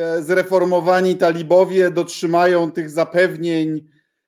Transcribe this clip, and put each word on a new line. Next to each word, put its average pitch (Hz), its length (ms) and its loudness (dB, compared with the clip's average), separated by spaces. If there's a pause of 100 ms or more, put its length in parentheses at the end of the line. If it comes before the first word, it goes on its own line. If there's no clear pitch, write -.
e, 165 220 -4
zreformowani 180 960 0
talibowie, 180 720 2
dotrzymają 170 840 0
tych 160 180 -8
zapewnień, 160 1000 -2 (400)